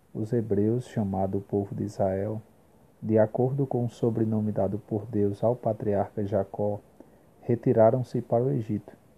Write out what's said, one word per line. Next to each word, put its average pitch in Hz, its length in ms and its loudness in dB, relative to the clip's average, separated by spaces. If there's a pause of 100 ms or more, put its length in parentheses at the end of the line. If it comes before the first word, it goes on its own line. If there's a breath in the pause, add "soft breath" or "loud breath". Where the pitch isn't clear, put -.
(120)
os 110 220 -4
hebreus, 110 520 0
chamado 98 540 -2
povo 101 340 -4
de 107 100 -4
Israel, 101 580 -2 (580)
de 110 180 2
acordo 127 480 2
com 123 200 -2
o 117 40 -6
sobrenome 110 640 0
dado 101 260 -2
por 107 280 -6
Deus 101 360 0
ao 117 140 2
patriarca 104 680 -2
Jacó, 101 520 -2 (600 loud breath)
retiraram-se 120 800 4
para 120 240 0
o 135 60 0
Egito, 107 440 -4 (240)